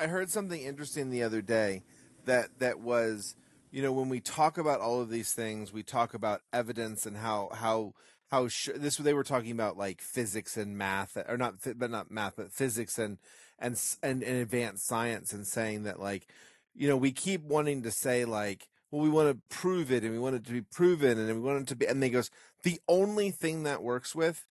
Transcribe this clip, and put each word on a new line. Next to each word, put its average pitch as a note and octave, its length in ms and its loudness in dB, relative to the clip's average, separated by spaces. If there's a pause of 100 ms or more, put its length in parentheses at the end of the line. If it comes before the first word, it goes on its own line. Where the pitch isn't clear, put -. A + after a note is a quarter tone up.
I D#3 60 0
heard F#3 240 -2
something F3+ 300 -4
interesting C#3 500 -6
the B2 120 0
other A2 200 0
day G2+ 400 2 (420)
that, B2 360 2
that A2+ 200 0
was, A2+ 560 0 (340)
you C3+ 120 -6
know, C3+ 100 2
when C3 160 0
we B2+ 120 -2
talk D#3 380 2
about D3 220 2
all A#2+ 200 0
of A2+ 100 -4
these A#2 220 -2
things, G#2+ 400 -4
we A2 100 -8
talk A#2 320 0
about G#2 260 0 (120)
evidence A2+ 520 -2
and G#2 120 -8
how, G#2+ 360 -2
how, A2 420 0 (360)
how B2+ 160 4
sh-, - 300 -4
this, C#3+ 200 -2
they D3 160 4
were C#3 120 2
talking A#2+ 260 0
about, A2 260 -2
like, G2 240 -4
physics G#2+ 560 -4
and G2+ 220 -4
math, G2 380 -2 (120)
or B2 80 -2
not, A#2 240 -2
phy-, C3 120 -6
but A#2+ 180 -4
not G#2 220 -6
math, G#2 240 -4
but G2 160 -12
physics A#2+ 440 -2
and, G#2 220 -4 (400)
and A#2+ 160 -4
s-, - 300 -4
and, C3 180 0
and B2 180 -2
advanced A#2 460 -2
science, A#2 460 -2
and G#2 140 -8
saying G#2+ 360 -2
that, G2 160 -6
like, G2 300 -6 (480)
you C#3 120 -2
know, C#3 80 6
we C3 140 4
keep F3 320 -2
wanting D3 400 0
to A2+ 80 -4
say, B2 340 2
like, G#2 440 -2 (220)
"Well, D3 120 -2
we D#3 60 6
wanna D3+ 280 6 (120)
prove F3 440 0
it A2+ 120 4
and A2+ 80 0
we A#2 60 -2
want C3 180 0
it A2 100 -6
to A#2+ 60 -8
be A#2+ 100 -2
proven D3 560 4
and A2 140 0
we A2+ 80 -2
want C#3 200 0
it C3 80 -8
to C3 80 -4
be," A#2 100 2
and C3 160 2
they B2+ 80 4
goes, A#2+ 200 2 (340)
"The F3+ 240 0
only G3+ 420 4
thing D#3+ 320 -2
that C#3+ 200 -2
works B2 320 -2
with D#3+ 300 0 (120)